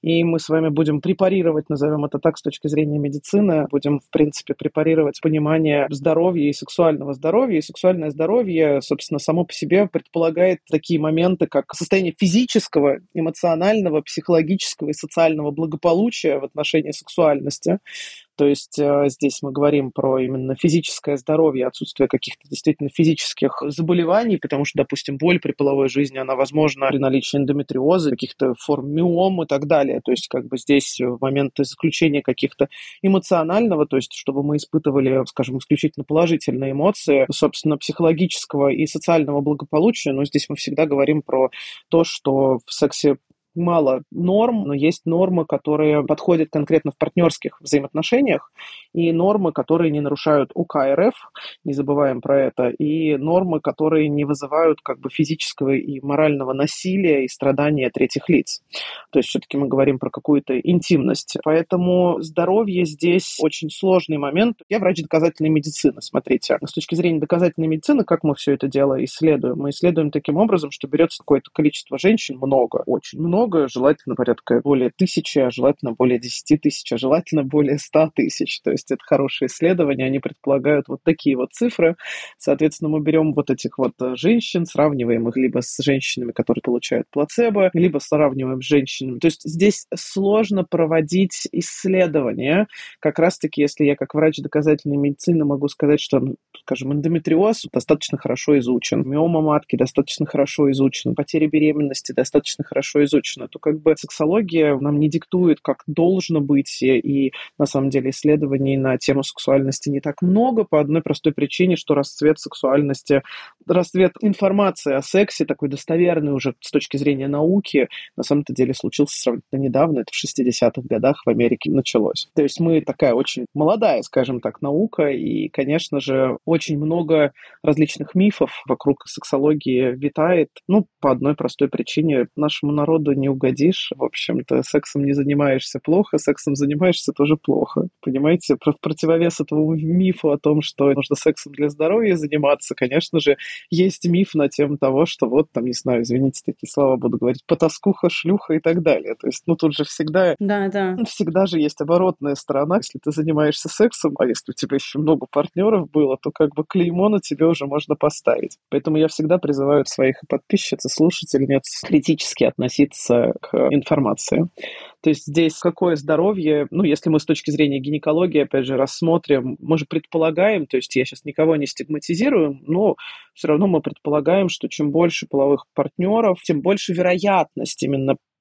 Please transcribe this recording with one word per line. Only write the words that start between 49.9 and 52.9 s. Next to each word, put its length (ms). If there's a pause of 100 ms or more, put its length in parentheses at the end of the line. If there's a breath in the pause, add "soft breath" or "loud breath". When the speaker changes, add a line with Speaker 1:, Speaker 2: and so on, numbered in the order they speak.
Speaker 1:
не 80
нарушают 540
У 100
К 240
Р 220
Ф, 60 (500 loud breath)
не 80
забываем 480
про 220
это, 260
и 480